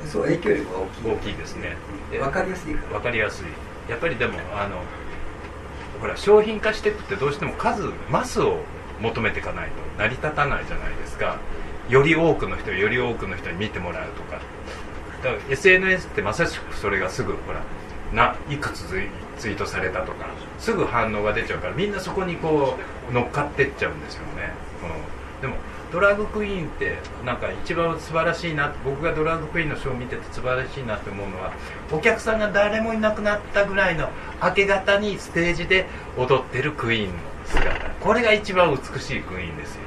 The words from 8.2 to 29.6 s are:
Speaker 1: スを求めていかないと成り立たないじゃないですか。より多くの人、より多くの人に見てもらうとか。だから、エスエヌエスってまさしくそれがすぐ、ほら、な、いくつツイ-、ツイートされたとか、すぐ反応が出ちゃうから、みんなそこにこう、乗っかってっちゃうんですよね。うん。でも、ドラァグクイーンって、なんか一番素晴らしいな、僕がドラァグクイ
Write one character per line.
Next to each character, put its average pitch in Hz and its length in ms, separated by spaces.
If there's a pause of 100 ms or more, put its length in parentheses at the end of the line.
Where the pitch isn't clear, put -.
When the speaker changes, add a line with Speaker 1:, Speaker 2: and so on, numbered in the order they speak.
Speaker 1:
ス 220 160
を 98 160 (440)
求 113 200
め 104 100
て - 80
い - 40
か 90 100
な 87 120
い - 20
と - 340
成 104 60
り 120 40
立 147 200
た 147 160
な - 120
い - 80
じ - 60
ゃ 127 40
な - 100
い - 80
で - 120
す - 100
か。 90 200 (520)
よ 131 120
り 160 140
多 160 180
く 107 140
の 90 100
人、 101 140
よ 98 180
り 123 100
多 120 140
く 107 140
の 90 100
人 85 140
に 85 60
見 104 120
て - 100
も 87 120
ら - 80
う - 40 (100)
と - 100
か。 - 160 (840)
だ 127 80
か 110 40
ら、 135 180
エ - 20
ス 185 140
エ 185 100
ヌ 190 120
エ 185 60
ス - 100
っ - 20
て - 140
ま - 100
さ 165 140
し - 120
く - 160
そ 101 140
れ 98 100
が 92 100
す - 140
ぐ、 98 100
ほ - 200
ら、 - 80 (520)
な、 117 220 (140)
い 143 80
く - 140
つ - 120
ツ 95 160
イ-、 101 40 (340)
ツ 110 120
イ - 40
ー - 20
ト 101 100
さ 95 140
れ 92 100
た 90 120
と - 120
か、 - 120 (340)
す 220 140
ぐ 170 120
反 110 280
応 104 100
が 104 100
出 113 100
ち 104 100
ゃ 87 40
う - 20
か 90 80
ら、 95 60
み 156 120
ん 202 60
な 190 80
そ 170 120
こ 180 120
に 175 140
こ 151 400 (320)
う、 123 40
乗 120 100
っ - 60
か 143 160
っ - 40
て 135 180
っ - 100
ち 104 80
ゃ 85 40
う - 20
ん 78 100
で 76 80
す - 60
よ - 60 (160)
ね。 101 160 (300)
う - 560
ん。 - 20
で 135 60
も、 127 80 (360)
ド 170 80
ラ 202 140
ァ - 20
グ 208 100
ク 208 200
イ - 20
ー 190 160
ン 135 40
っ - 40
て、 - 260 (280)
な 120 80
ん 110 40
か 107 140
一 98 240
番 165 240
素 - 140
晴 160 120
ら 170 80
し 170 180
い 151 40
な、 143 180 (120)
僕 139 180
が 160 100
ド 156 100
ラ 160 140
ァ - 20
グ 156 80
ク 165 120
イ 165 40